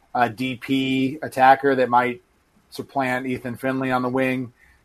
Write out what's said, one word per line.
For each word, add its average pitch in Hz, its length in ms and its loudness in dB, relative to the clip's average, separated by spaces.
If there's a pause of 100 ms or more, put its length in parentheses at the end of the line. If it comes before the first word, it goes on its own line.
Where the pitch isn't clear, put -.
(140)
uh, 120 140 2
D 127 260 -6
P 131 680 -2
attacker 135 540 4
that 127 140 2
might 123 340 0 (480)
supplant 127 560 -4
Ethan 123 300 -6
Finley 131 340 -4
on 127 120 0
the 127 60 -4
wing 127 440 -2 (320)